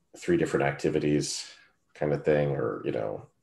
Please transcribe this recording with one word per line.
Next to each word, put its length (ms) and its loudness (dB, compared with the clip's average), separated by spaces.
three 180 2
different 300 2
activities 840 0
kind 180 0
of 100 -2
thing, 280 4
or, 340 -4
you 80 -2
know, 340 -6